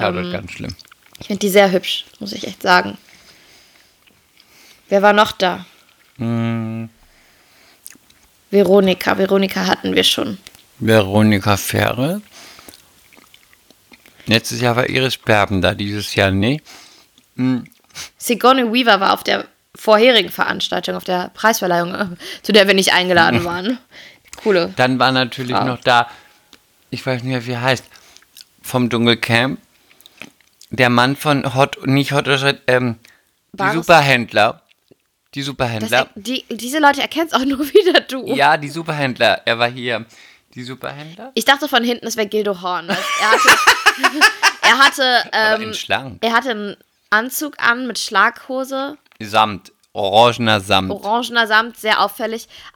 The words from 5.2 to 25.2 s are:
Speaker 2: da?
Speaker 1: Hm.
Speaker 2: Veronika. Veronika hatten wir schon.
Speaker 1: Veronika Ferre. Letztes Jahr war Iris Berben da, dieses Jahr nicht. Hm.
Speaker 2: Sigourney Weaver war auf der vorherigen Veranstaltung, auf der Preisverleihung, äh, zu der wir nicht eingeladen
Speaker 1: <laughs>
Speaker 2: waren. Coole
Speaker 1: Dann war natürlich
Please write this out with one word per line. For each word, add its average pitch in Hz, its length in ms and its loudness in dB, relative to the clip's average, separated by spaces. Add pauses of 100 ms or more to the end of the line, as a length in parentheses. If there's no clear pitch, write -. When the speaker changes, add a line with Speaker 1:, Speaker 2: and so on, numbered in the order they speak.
Speaker 2:
da? 180 340 -4 (520)
Speaker 1:
Hm. 113 720 -4 (1600)
Speaker 2:
Veronika. 190 680 2
Veronika 190 500 0
hatten 190 280 -2
wir 190 100 2
schon. - 340 -2 (420)
Speaker 1:
Veronika 107 760 2
Ferre. 117 640 -2 (2000)
Letztes 113 340 -2
Jahr 120 140 0
war 131 140 0
Iris 131 300 -2
Berben 101 440 2
da, 92 120 2
dieses 101 420 -6
Jahr 98 160 2
nicht. 113 320 0 (720)
Hm. 127 280 -2 (540)
Speaker 2:
Sigourney 240 540 0
Weaver 233 260 2
war 190 140 2
auf 202 100 -2
der 202 240 -4 (300)
vorherigen 214 540 4
Veranstaltung, 185 640 -6
auf 180 100 -10
der 180 300 -4
Preisverleihung, 180 600 0
äh, 208 120 -4 (360)
zu 202 100 -4
der 196 160 6
wir 196 60 4
nicht 190 180 2
eingeladen 175 520 2
Speaker 1:
<laughs> - 0 -
Speaker 2:
waren. 180 340 -6 (580)
Coole 190 400 0
Speaker 1:
Dann 127 240 2
war 127 100 4
natürlich 127 460 -2